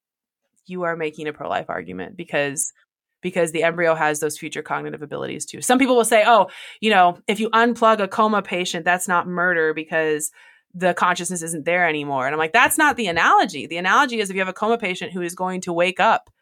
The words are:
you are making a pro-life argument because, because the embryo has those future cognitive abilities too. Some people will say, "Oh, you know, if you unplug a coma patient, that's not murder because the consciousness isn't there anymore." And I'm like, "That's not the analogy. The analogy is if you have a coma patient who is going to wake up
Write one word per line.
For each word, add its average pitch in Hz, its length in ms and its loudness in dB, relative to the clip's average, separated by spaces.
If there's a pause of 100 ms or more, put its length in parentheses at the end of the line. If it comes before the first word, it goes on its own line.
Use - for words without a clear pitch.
(680)
you 180 160 -8
are 165 120 -2
making 156 320 -6
a 151 60 -6
pro-life 92 360 -6
argument 90 460 -10
because, 147 560 -4 (500)
because 175 300 -2
the 160 120 -2
embryo 165 320 2
has 151 240 0
those 151 180 -4
future 151 240 -10
cognitive 151 400 -8
abilities 143 420 -8
too. - 160 -14
Some 247 200 2
people 262 160 4
will 226 100 4
say, 226 200 4
"Oh, 233 240 6 (320)
you 220 100 2
know, 180 260 6 (100)
if 202 120 0
you 220 100 -2
unplug 226 500 4
a 196 80 0
coma 214 360 2
patient, 175 420 -4
that's 180 220 0
not 175 200 0
murder 175 460 0
because 156 580 -2 (440)
the 180 180 0
consciousness 175 480 0
isn't 160 240 -8
there 175 240 2
anymore." 143 380 -2
And 143 60 -2
I'm 156 60 -4
like, 160 140 -2
"That's 269 240 4
not 294 180 2
the 226 120 -4
analogy. 180 580 2
The 160 120 -8
analogy 226 440 2
is 196 80 -4
if 185 60 -6
you 190 60 -4
have 190 60 -2
a 185 60 -8
coma 226 240 -2
patient 180 360 -6
who 185 80 -6
is 175 120 -6
going 185 280 -6
to 180 120 -6
wake 180 260 0
up 208 300 2 (120)